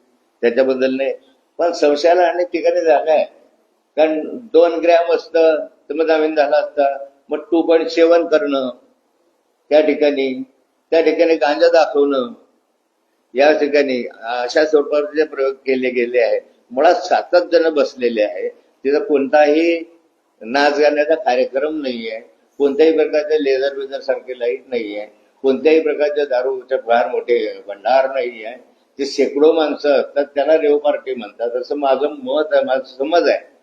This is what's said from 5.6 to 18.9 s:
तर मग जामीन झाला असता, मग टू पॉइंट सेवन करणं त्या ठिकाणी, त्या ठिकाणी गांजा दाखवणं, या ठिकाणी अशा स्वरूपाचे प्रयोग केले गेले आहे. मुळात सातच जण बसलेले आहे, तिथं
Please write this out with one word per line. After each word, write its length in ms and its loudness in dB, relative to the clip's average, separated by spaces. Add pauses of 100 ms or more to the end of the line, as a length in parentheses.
तर 60 -8
मग 120 -2
जामीन 280 0
झाला 220 2
असता, 480 -2 (240)
मग 100 -4
टू 240 -2
पॉइंट 260 2
सेवन 380 2
करणं 440 0 (1000)
त्या 100 4
ठिकाणी, 640 0 (480)
त्या 100 2
ठिकाणी 340 2
गांजा 340 2
दाखवणं, 640 0 (1000)
या 180 4
ठिकाणी 560 0 (120)
अशा 440 -2
स्वरूपाचे 600 0
प्रयोग 300 -4
केले 360 -2
गेले 300 -2
आहे. 200 0 (300)
मुळात 240 2
सातच 500 0
जण 240 2
बसलेले 540 -2
आहे, 260 -4
तिथं 560 -4